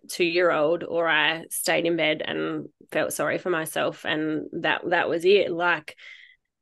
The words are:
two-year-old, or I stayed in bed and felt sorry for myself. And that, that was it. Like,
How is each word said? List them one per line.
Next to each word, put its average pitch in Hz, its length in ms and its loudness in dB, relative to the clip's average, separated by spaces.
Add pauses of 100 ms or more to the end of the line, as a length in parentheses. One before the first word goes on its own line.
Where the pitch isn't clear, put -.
two-year-old, 170 720 2
or 165 240 -2
I 156 440 2
stayed 165 340 0
in 170 100 2
bed 156 300 0
and 156 440 -4 (220)
felt - 220 0
sorry 147 240 -2
for 180 140 -4
myself. 160 520 -4
And 156 440 -2 (160)
that, 156 260 0
that 170 180 2
was 160 160 -2
it. 185 280 6
Like, 170 440 -2 (680)